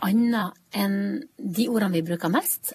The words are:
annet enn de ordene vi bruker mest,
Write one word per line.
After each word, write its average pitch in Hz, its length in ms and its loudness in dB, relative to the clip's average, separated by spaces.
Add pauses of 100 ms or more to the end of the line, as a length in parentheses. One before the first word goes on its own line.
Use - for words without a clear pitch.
annet 220 720 0
enn 196 200 0 (380)
de 208 340 -2
ordene 202 280 2
vi 165 80 0
bruker 170 240 -2
mest, - 440 -2